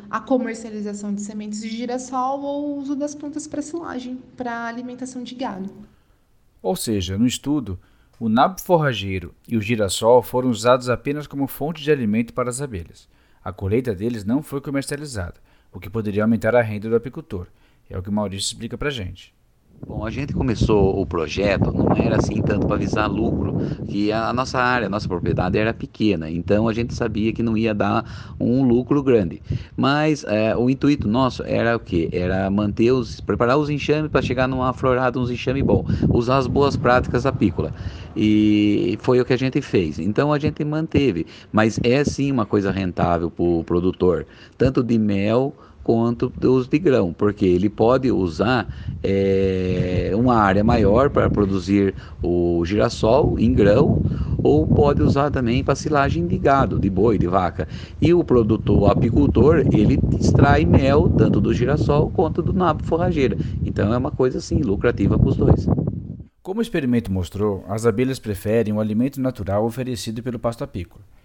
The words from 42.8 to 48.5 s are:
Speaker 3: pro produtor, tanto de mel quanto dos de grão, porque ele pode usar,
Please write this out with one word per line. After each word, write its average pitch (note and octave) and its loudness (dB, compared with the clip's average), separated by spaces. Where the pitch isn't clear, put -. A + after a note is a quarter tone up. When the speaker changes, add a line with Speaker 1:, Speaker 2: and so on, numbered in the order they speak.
Speaker 3:
pro E2+ 0
produtor, F2 0
tanto C3 2
de A#2 0
mel G#2+ 0
quanto A#2 0
dos B2+ 2
de D3+ 0
grão, A#2+ 2
porque G#2 0
ele F#2 4
pode B2+ 2
usar, F#2+ 0